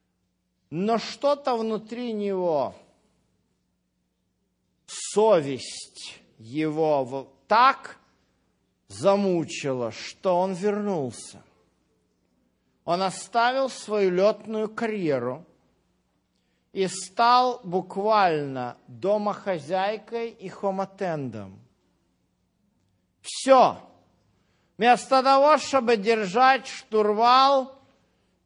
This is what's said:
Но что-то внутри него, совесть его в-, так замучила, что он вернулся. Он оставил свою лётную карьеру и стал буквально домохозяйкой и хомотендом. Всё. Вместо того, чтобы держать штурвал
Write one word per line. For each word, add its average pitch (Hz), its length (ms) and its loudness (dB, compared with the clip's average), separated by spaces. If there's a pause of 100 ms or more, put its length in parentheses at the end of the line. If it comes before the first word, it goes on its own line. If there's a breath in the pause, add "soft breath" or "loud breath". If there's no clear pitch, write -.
(680)
Но 208 280 -2
что-то 285 580 -2
внутри 226 560 -6
него, 180 640 -2 (2000)
совесть - 1300 -2 (180)
его 151 680 -2
в-, 131 220 -10 (200)
так 254 500 2 (920)
замучила, 147 1040 -2
что - 480 -2
он 190 140 -2
вернулся. 190 880 -6 (1400)
Он 175 200 -2
оставил 240 640 -2
свою 202 420 -2
лётную 214 560 0
карьеру 170 800 -4 (1300)
и 190 140 -2
стал 240 760 2
буквально 180 1120 0 (120)
домохозяйкой 202 1400 -4
и 185 180 -16
хомотендом. 160 1080 -6 (1600)
Всё. 233 560 4 (1000)
Вместо 240 460 4
того, 277 340 6
чтобы 240 380 0
держать 226 720 2
штурвал 247 1120 2 (680)